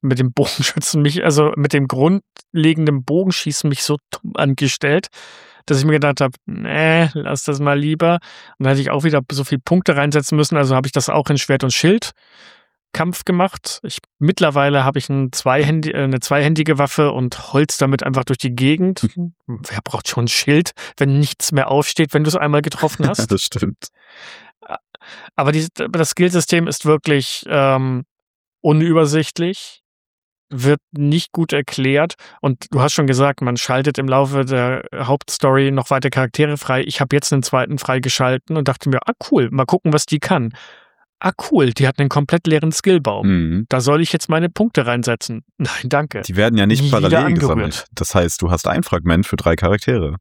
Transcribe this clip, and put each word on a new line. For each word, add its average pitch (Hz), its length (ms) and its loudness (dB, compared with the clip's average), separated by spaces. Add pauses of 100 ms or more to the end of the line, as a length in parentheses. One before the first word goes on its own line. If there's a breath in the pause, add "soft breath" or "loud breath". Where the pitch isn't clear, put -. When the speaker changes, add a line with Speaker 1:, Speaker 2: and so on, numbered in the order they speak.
Speaker 1:
mit 127 180 0
dem 127 140 0
<laughs> - 20 -12
Bogenschützen - 680 -2
mich, 147 220 0
also 151 320 2
mit 143 160 -2
dem 139 160 2
grundlegenden 156 1160 0
Bogenschießen 165 640 -2
mich 139 140 -2
so 147 140 -2 (140)
dumm - 260 -12
angestellt, 143 720 0 (580 loud breath)
dass 143 120 2
ich 135 60 2
mir 156 80 4
gedacht 143 280 2
hab, 131 120 0 (140)
„Nee, 160 680 0
lass 143 300 -4
das 143 160 -2
mal 143 180 2
lieber.“ 156 360 2 (440 loud breath)
Und 135 60 -4
dann 135 60 2
hätte 139 120 2
ich - 80 -2
auch 143 140 -2
wieder 151 260 2
so 139 140 -4
viel 135 140 -2
Punkte 175 380 0
reinsetzen 147 400 0
müssen, 151 200 2
also 135 180 2
hab 131 120 0
ich 135 60 -6
das - 160 0
auch 147 220 0
in 143 80 2
Schwert- 135 260 0
und 127 80 0
Schildkampf - 1500 -4
gemacht. - 580 -2
Ich, - 160 -10 (200)
mittlerweile 143 680 2
hab 139 120 0
ich 135 120 -6
ein 135 220 -2
zweihändi-, 151 640 0
äh, 139 100 -2
eine 131 160 0
zweihändige 151 560 2
Waffe 143 360 2
und - 420 -6
holz 151 240 2
damit 135 240 2
einfach 131 220 -2
durch 131 140 -4
die 123 160 -4
Gegend. 156 640 0
Speaker 2:
<laughs> 175 300 -10
Speaker 1:
Wer 113 360 -10
braucht - 260 -8
schon 120 160 -2
ein 117 40 -2
Schild, 151 440 0 (260 loud breath)
wenn 139 200 2
nichts - 340 -2
mehr 135 180 0
aufsteht, 143 420 0
wenn 151 120 2
du's 156 120 0
einmal 147 240 2
getroffen 151 480 -2
Speaker 2:
<laughs> - 0 -
Speaker 1:
hast? 139 240 -2
Speaker 2:
Das 95 100 0
stimmt. - 460 -6 (1500 loud breath)
Speaker 1:
Aber 143 160 2
die, 156 140 0 (120)
aber - 200 -4
das 160 120 0
Skillsystem 170 560 2
ist 147 200 -6
wirklich, 147 640 0
ähm, 131 560 0 (580)
unübersichtlich, 160 1200 0 (680)
wird 139 320 0 (120)
nicht 147 400 0
gut 165 200 -2
erklärt. 143 640 0 (260 loud breath)
Und 135 300 -2
du 139 100 0
hast 143 140 2
schon 151 120 2
gesagt, 135 360 2
man 123 160 -2
schaltet 135 400 -2
im 135 100 -2
Laufe 135 380 2
der 127 380 -2 (100)
Hauptstory 135 760 0
noch 135 200 -2
weitere 135 200 0
Charaktere 143 460 0
frei. 131 280 -2
Ich - 180 -6
hab 135 100 -2
jetzt 143 200 0
einen 139 100 2
zweiten 131 360 -2
freigeschalten 131 800 -2
und 143 120 0
dachte 135 200 -2
mir, 131 180 0
„Ah, 240 60 -2 (180)
cool, 135 200 2
mal 131 160 0
gucken, 175 260 0
was 151 140 0
die 151 140 -2
kann. 127 340 -2 (640 loud breath)
Ah, 190 120 -2 (180)
cool, 139 220 4
die 135 160 0
hat 131 100 -4
einen 143 100 2
komplett 147 380 0
leeren 156 260 2
Skillbaum. 117 540 0
Speaker 2:
Mhm. 90 420 0
Speaker 1:
Da 131 140 0
soll 143 180 4
ich 165 120 -2
jetzt - 180 -4
meine 160 180 0
Punkte 170 380 0
reinsetzen. 120 580 -2 (140)
Nein, - 300 -6
danke.“ 143 340 -2
Speaker 2:
Die 90 140 -6
werden 113 200 4
ja 101 100 4
nicht 117 140 4
Speaker 1:
Nie 143 80 2
wieder 117 120 2
Speaker 2:
parallel 98 180 4
Speaker 1:
angerührt. 165 220 2
Speaker 2:
gesammelt. 117 520 -2
Das - 220 -6
heißt, 87 260 2
du 85 100 0
hast 87 160 0
ein - 160 0
Fragment 85 440 0
für - 100 -4
drei 85 200 2
Charaktere. 90 640 0